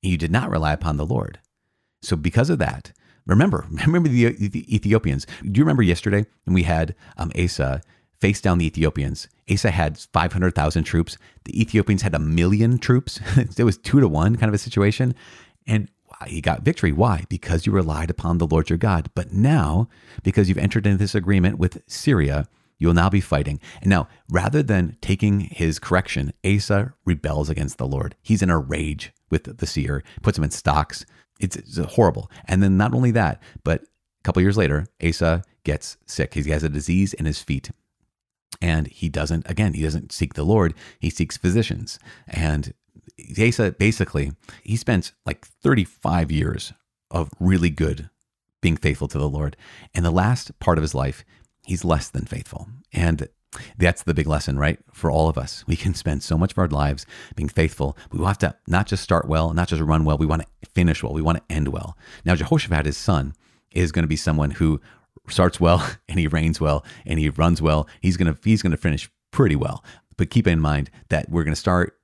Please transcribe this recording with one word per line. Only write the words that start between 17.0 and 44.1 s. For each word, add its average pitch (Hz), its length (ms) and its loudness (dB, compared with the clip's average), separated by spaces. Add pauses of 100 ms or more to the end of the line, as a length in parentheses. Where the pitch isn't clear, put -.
Because 85 360 -2
you 104 60 2
relied 82 380 0
upon 85 280 -2
the 82 100 0
Lord 80 220 0
your 85 80 0
God. 87 360 0
But - 180 -6
now, 95 560 2 (360)
because 98 260 2
you've 92 80 2
entered 101 300 0
into 101 100 2
this 101 180 -2
agreement 95 440 2
with 90 260 -2
Syria, 76 640 0 (320)
you 80 80 2
will 85 80 6
now 85 140 4
be 95 120 2
fighting. 71 380 -2 (220)
And - 80 0
now, 92 180 4 (220)
rather 123 340 0
than 95 380 0
taking 101 400 2
his 82 380 -2
correction, 76 540 -2 (120)
Asa 101 480 0 (120)
rebels 76 440 -2
against 76 280 -4
the 65 100 -4
Lord. 67 340 -4
He's 107 200 0
in 92 80 2
a 85 80 4
rage 78 540 -4 (180)
with - 280 -4
the 80 100 -6
seer, - 360 -4 (180)
puts 110 160 0
him 78 60 -2
in 71 80 -2
stocks. - 540 -2 (340)
It's, 92 160 -4
it's - 220 -12
horrible. 85 540 0 (140)
And 95 180 2
then 95 140 4
not 107 160 2
only 123 180 2
that, 104 300 0 (220)
but 80 180 -2
a - 420 -20
couple 90 180 2
years 98 160 2
later, 76 300 0 (160)
Asa 82 400 0 (200)
gets - 420 -6
sick. - 280 -6
He 73 160 -4
has 76 140 0
a 78 60 0
disease 85 440 0
in 78 120 -6
his 76 160 -4
feet. - 300 -6 (880)
And 80 260 0
he - 220 -6
doesn't, 76 400 -4
again, 90 240 0
he 73 100 -4
doesn't 78 280 -4
seek - 220 -6
the 76 100 -6
Lord. 90 300 2 (260)
He 85 100 -2
seeks - 280 -6
physicians. - 600 -2 (280)
And 76 460 -2 (640)
Asa, 110 320 2
basically, 78 600 0 (320)